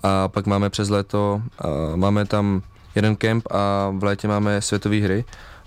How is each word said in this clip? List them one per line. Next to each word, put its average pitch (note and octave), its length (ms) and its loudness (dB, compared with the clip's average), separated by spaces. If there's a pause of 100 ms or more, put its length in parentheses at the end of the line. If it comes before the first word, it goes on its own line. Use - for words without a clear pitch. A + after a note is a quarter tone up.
a F#2+ 240 2
pak G2 180 -4
máme G2+ 240 2
přes G2+ 200 -2
léto, G2+ 520 0 (200)
eh, - 60 -4 (280)
máme G2+ 300 2
tam G2+ 360 0 (340)
jeden G#2 200 4
kemp A2+ 360 0
a G2+ 400 2
v F#2+ 120 -4
létě G2+ 240 0
máme G#2 340 2
světové G#2 360 0
hry. G2+ 280 0 (420)